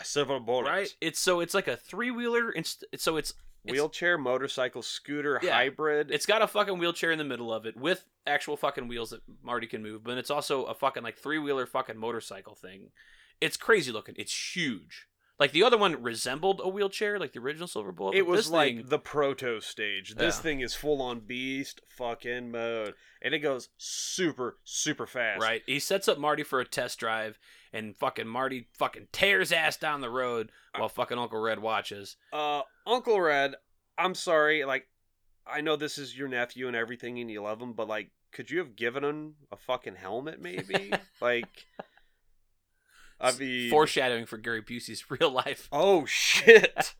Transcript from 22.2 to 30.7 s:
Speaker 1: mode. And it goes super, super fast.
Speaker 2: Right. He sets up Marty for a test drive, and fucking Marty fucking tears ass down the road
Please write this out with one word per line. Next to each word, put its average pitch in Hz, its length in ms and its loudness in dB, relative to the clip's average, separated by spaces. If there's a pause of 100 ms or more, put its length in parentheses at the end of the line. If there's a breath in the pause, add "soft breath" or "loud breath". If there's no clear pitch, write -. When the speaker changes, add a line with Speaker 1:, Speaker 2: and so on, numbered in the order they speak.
Speaker 1:
mode. 117 440 -4 (260 soft breath)
And 131 140 -2
it 156 60 0
goes 135 360 -2
super, - 880 -4
super - 420 -4
fast. 110 360 -2
Speaker 2:
Right. 113 240 0
He 139 120 0
sets 196 300 0
up 175 100 6
Marty 147 240 2
for 135 180 0
a 120 40 0
test - 360 -4
drive, 110 380 -4 (320 soft breath)
and 110 280 -8
fucking 123 280 -2
Marty 127 420 -4 (100)
fucking 123 340 -4
tears 190 400 4
ass 160 240 2
down 151 240 -4
the 123 80 -6
road 120 420 -2 (240 soft breath)